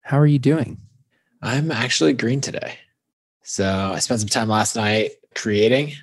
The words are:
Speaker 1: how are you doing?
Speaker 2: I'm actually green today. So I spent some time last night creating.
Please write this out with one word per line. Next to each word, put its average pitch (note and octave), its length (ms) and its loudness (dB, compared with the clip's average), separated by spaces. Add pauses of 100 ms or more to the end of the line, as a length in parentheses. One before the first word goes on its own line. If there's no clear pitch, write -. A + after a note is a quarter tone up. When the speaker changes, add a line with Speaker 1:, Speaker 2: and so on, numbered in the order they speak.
Speaker 1:
how C#3 180 0
are D3+ 60 6
you D3 140 4
doing? D3+ 400 0 (600)
Speaker 2:
I'm C#3+ 300 -2
actually C3+ 420 0
green B2 280 0
today. - 380 -8 (640)
So F#2+ 500 -2
I E2 60 -6
spent A#2+ 200 -2
some G#2 80 -4
time A2+ 220 -2
last G#2+ 260 0
night G#2+ 360 0 (240)
creating. A#2 680 2